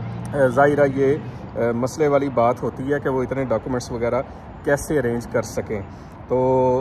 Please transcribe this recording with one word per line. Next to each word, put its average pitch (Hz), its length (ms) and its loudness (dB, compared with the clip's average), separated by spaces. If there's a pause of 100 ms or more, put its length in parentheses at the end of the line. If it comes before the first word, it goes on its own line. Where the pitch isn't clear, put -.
(360)
ज़ाहिर 139 440 4
है 139 180 2
ये, 139 160 4
अ, - 600 -4
मसले 131 340 0
वाली 143 200 2
बात 120 340 2
होती 120 200 -4
है 143 180 -2
कि - 80 -2
वो 131 140 0
इतने 127 220 -2
documents 123 480 -2
वगैरह 120 280 0 (440)
कैसे 143 340 0
arrange 117 280 -2
कर 117 160 0
सकें। 104 400 -6 (460)
तो 127 100 2 (420)